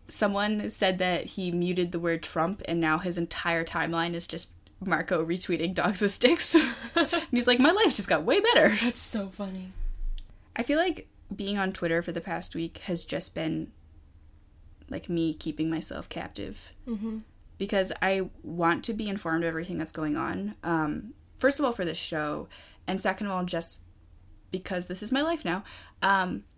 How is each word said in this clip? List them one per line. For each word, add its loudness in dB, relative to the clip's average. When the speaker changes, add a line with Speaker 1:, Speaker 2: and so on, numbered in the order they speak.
Speaker 1:
someone 2
said 2
that 0
he -4
muted 2
the -4
word 0
Trump, -2
and 0
now 4
his -4
entire -2
timeline -2
is -6
just -8
Marco 0
retweeting -2
dogs 2
with 4
sticks. 6
<laughs> -12
And 4
he's 2
like, 6
"My 8
life 4
just 0
got 2
way 4
better." 6
Speaker 2:
That's 0
so -2
funny. -8
Speaker 1:
I -2
feel 2
like -2
being -2
on 0
Twitter 0
for -6
the -4
past -8
week -6
has -4
just -4
been, -4
like, -10
me 0
keeping -4
myself -6
captive. -10
Speaker 2:
Mm-hmm. -6
Speaker 1:
Because 0
I 2
want 0
to -2
be -6
informed -2
of 0
everything -4
that's -6
going -2
on. -4
Um, -2
first 4
of 2
all, 0
for -4
this -4
show, -4
and -2
second 0
of -2
all, -2
just -2
because -4
this -8
is -6
my 2
life 0
now. -2
Um, 2